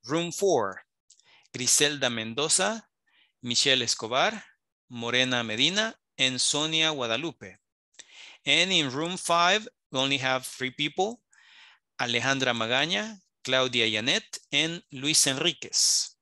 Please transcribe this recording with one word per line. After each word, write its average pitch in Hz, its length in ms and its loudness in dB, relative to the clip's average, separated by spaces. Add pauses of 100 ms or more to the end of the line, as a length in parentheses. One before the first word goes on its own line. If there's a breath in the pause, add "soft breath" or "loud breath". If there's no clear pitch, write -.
Room 170 220 -2
four, 131 520 0 (680 soft breath)
Griselda 135 560 2
Mendoza, 143 720 0 (600 soft breath)
Michelle 123 400 2
Escobar, 135 600 -2 (480)
Morena 123 520 0
Medina, 156 520 0 (240)
and 127 220 0
Sonia 160 520 0
Guadalupe. 123 640 -6 (880 loud breath)
And 165 280 4
in 156 180 2
room 160 260 -4
five, 175 500 2 (240)
we 135 80 -2
only 135 200 0
have 131 280 -2
three 127 240 -6
people, 185 500 -2 (800 loud breath)
Alejandra 127 540 2
Magaña, 156 640 -2 (260)
Claudia 127 420 2
Yanet, 113 520 -2 (140)
and 160 300 -2 (100)
Luis 139 340 0
Enriquez. - 960 -2